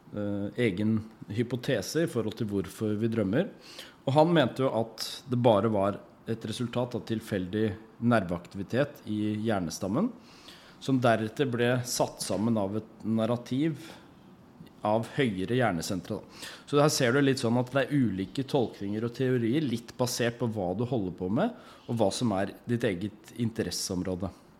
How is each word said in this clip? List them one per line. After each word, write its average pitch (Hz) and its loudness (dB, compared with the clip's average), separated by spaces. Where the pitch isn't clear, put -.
eh, 104 -2
egen 107 0
hypotese 123 -2
i 160 2
forhold 107 -2
til 113 -2
hvorfor 101 -2
vi 113 0
drømmer, 110 0
og 131 2
han 156 6
mente 131 4
jo 131 2
at - -4
det 123 2
bare 113 6
var 101 2
et 113 -4
resultat 120 -4
av 98 -6
tilfeldig 107 -2
nerveaktivitet 104 0
i 107 -2
hjernestammen, 101 0
som 131 0
deretter 117 2
ble 120 2
satt - -2
sammen 110 0
av 101 -2
et - -10
narrativ 120 0
av 113 2
høyere 107 0
hjernesentre, 95 0
da. - -16
Så 143 4
her 147 6
ser 127 4
du 143 4
litt 135 4
sånn 117 2
at 123 -2
det 135 2
er 147 -2
ulike 104 0
tolkninger 107 -2
og 120 -6
teorier, 127 2
litt 117 -4
basert 120 0
på 123 0
hva 92 -2
du 120 0
holder 98 -2
på 90 -2
med, 214 0
og 117 0
hva 113 6
som 120 0
er 98 0
ditt 120 2
eget 98 -6
interesseområde. 92 -2